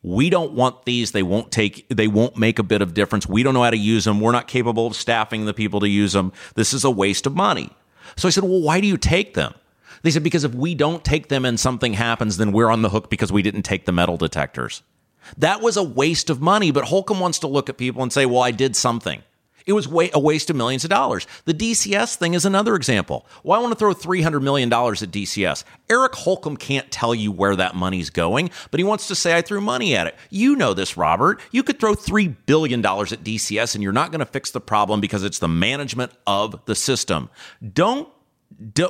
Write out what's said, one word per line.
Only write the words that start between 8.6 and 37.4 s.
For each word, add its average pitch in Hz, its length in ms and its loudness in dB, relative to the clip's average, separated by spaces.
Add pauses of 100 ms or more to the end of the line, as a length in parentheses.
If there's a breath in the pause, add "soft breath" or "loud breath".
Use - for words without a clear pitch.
why 160 180 2
do 208 80 2
you 185 80 2
take - 380 0
them?" 69 200 -2 (480 loud breath)
They 165 80 4
said, 151 140 0
"Because 143 200 0
if 123 100 -2
we 156 200 -2
don't 156 300 0
take 147 240 0
them 135 160 -2
and 120 160 0
something 123 320 0
happens, 110 460 -2
then 104 140 2
we're 113 180 4
on 113 120 2
the 104 80 2
hook 107 200 -2
because 101 200 -2
we 101 120 2
didn't 101 200 -2
take 95 220 -4
the 92 80 0
metal 87 240 2
detectors." 71 680 -4 (540 loud breath)
That 190 240 0
was 220 160 2
a 202 80 2
waste 151 460 0
of 127 100 0
money, 185 320 4
but 135 120 2
Holcomb 190 360 0
wants 180 200 -2
to 160 60 -6
look 139 220 0
at 131 80 -8
people 123 260 -4
and 127 100 -4
say, 135 140 4
"Well, 123 160 4
I 123 80 2
did 120 240 0
something." 104 480 -2 (440 soft breath)
It 196 60 2
was 165 160 0
wa-, 170 260 2
a 151 60 4
waste 151 280 2
of 165 60 0
millions 127 300 -2
of 165 60 -4
dollars. 131 360 0 (180 loud breath)
The 165 80 0
D 220 220 -2
C 202 180 -2
S 214 220 0
thing 170 200 0
is 180 100 0
another 202 320 2
example. 110 500 -2 (160 loud breath)
Well, 190 160 2
I - 20 2
wanna 240 140 0
throw 214 180 2
three 180 300 -2
hundred 151 220 0
million 139 240 2
dollars 117 340 0
at 95 80 -8
D 101 140 -6
C 98 200 -4
S. 76 200 -2 (260 loud breath)
Eric 254 240 2
Holcomb 170 420 -4
can't 135 360 -4
tell 120 240 -2
you 104 160 -2
where 98 240 2
that 90 180 0
money's 90 340 -2
going, 107 420 0 (200 loud breath)
but - 80 -2
he 180 60 0
wants 214 240 -2
to 190 80 -4
say, 170 200 2
"I 170 60 2
threw 202 180 -4
money 208 360 0
at 85 100 0
it." 82 80 -8 (160 loud breath)
You 240 240 2
know 156 180 2
this, 92 240 -4
Robert. 87 440 2 (100)
You 269 140 0
could - 160 -2
throw 214 140 2
three 202 340 0
billion 135 520 0
dollars 101 320 0
at 113 120 -12
D 110 140 -6
C 104 200 -4
S, 117 160 -2
and 104 80 -4
you're 98 100 0
not 156 200 0
gonna 156 120 -4
fix - 280 -8
the 123 80 -6
problem 104 400 0
because 98 240 -2
it's - 160 -6
the 87 80 0
management 123 640 -2 (160)
of 101 380 -2
the 107 100 -2
system. 85 520 -2 (440 loud breath)